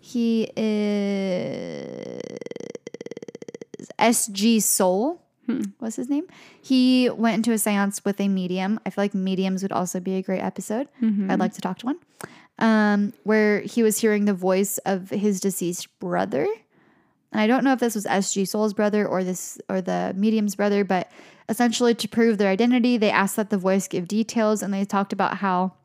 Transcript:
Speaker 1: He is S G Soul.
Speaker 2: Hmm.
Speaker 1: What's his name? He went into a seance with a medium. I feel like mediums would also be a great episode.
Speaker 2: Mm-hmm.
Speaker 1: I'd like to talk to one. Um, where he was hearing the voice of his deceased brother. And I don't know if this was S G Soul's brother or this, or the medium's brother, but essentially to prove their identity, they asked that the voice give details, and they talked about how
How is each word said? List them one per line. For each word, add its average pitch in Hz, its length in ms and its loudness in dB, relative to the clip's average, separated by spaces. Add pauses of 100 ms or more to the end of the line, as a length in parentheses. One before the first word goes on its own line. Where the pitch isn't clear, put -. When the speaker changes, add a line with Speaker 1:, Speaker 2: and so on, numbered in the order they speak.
Speaker 1:
He 226 560 0
is 196 1600 -2 (1800)
S 220 300 2
G 214 320 2
Soul. 202 600 0 (260)
Speaker 2:
Hmm. 226 160 -2 (160)
Speaker 1:
What's 226 180 -8
his 254 120 -6
name? 294 180 -2 (340)
He 254 500 4
went 226 260 0
into 226 160 2
a 220 60 2
seance 202 460 0
with 202 160 -2
a 202 80 2
medium. 185 580 -2
I 190 40 -4
feel 202 140 0
like 202 100 -2
mediums 190 480 0
would 190 100 -4
also 180 280 -2
be 190 140 -4
a 190 80 -2
great 185 180 -2
episode. 214 480 -4 (140)
Speaker 2:
Mm-hmm. 208 280 0
Speaker 1:
I'd 220 100 2
like 214 140 0
to - 60 -16
talk 185 200 -6
to 233 60 -8
one. 311 120 -4 (600)
Um, 208 540 4 (120)
where 214 360 4
he 226 220 -2
was 214 160 2
hearing 214 280 2
the 208 80 2
voice 185 440 0
of 190 320 -4
his 202 300 0
deceased 180 580 -4
brother. 185 480 -2 (840)
And 220 80 0
I 214 80 4
don't 240 160 2
know 269 80 4
if 240 80 0
this 240 140 0
was 208 120 -4
S 190 260 0
G 196 120 0
Soul's 208 300 0
brother 208 320 2
or 185 180 0
this, - 340 -6 (100)
or 190 120 -2
the 180 360 -2
medium's 208 380 2
brother, 202 300 2
but 185 260 -2 (380)
essentially 240 480 2
to 226 120 -6
prove 226 300 4
their 202 120 4
identity, 240 460 4
they 214 140 4
asked 190 260 2
that 214 140 -2
the 208 80 2
voice 190 300 2
give 175 200 -4
details, 214 540 0
and 202 100 -4
they 196 120 -2
talked 196 280 -2
about 190 260 -2
how 185 360 0 (100)